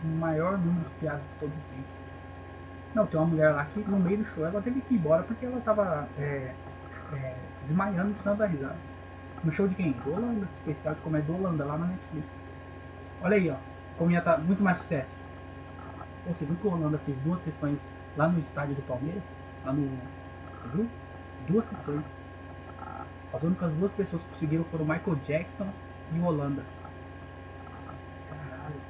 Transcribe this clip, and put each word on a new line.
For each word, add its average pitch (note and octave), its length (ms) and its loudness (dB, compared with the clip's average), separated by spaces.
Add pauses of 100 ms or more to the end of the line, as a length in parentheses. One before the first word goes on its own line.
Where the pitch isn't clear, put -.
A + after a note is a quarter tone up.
O D#3+ 40 0
maior E3 500 2
número E3+ 300 2
de - 80 -12
piadas D3 260 -4
de - 180 -12
todos D3+ 180 -4
os D3+ 80 -8
tempos. C3+ 340 -10 (920)
Não, G#3+ 120 6
tem D#3+ 140 2
uma E3 80 8
mulher D#3 240 8
lá C#3+ 140 4
que - 140 -4
no G3+ 200 2
meio F#3+ 200 6
do G#3+ 60 0
show D#3 200 -2
ela G3 160 0
teve B3 200 0
que - 120 2
ir A3+ 40 6
embora D#3+ 260 6
porque A#3 220 -4
ela B3 160 -2
tava, F#3+ 460 4 (100)
é, C#3 360 -2 (600)
é, C3 220 -4 (280)
desmaiando F#3+ 500 2
de G3+ 100 -6
tanto G3+ 140 4
dar G#3+ 100 4
risada. C#3 300 0 (680)
No D#3+ 80 4
show G3 160 4
de F#3 80 4
quem? E3+ 160 4
Do B2+ 220 0
Holanda, G#3+ 420 0
especial D3+ 400 -2
de - 60 -12
comédia D3+ 260 2
do F3 120 0
Holanda, E3 260 2
lá D3 120 0
na F3 100 0
Netflix. E3+ 400 -4 (960)
Olha F3+ 140 6
aí, F3+ 140 6
ó, C#3 60 0 (420)
como E3+ 140 6
ia F3 100 6
tá E3 160 6
muito F#3 240 4
mais F3+ 160 8
sucesso. - 380 -2 (1120)
Pô, F3 80 -2
você D#3+ 120 -2
viu D#3+ 100 2
que G#3 120 0
o F#3+ 40 6
Holanda D#3 280 2
fez C3+ 200 -2
duas E3+ 240 2
sessões D3 340 0 (400)
lá D3+ 100 6
no F3 120 6
estádio C#3+ 360 -2
do C3+ 80 -4
Palmeiras? D3+ 400 -2 (420)
Lá C3+ 80 0
no, C#3+ 140 2
você - 920 -6
viu? A#3 120 2 (580)
Duas G#3+ 220 6
sessões. D3+ 360 -2 (1300)
As C3 120 -2
únicas F3 300 4
duas F#3 180 2
pessoas F3+ 320 -2
que - 60 -12
conseguiram D#3+ 360 2
foram D#3 200 0
o - 20 4
Michael D#3+ 280 2 (120)
Jackson F3 400 -2 (460)
e E3+ 60 2
o F3 60 4
Holanda. C#3+ 380 2 (1600)
Caralho. D3 480 -8 (140)